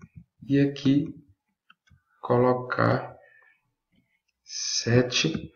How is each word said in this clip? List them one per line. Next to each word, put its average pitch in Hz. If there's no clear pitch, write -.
e 139
aqui 139
colocar 123
sete -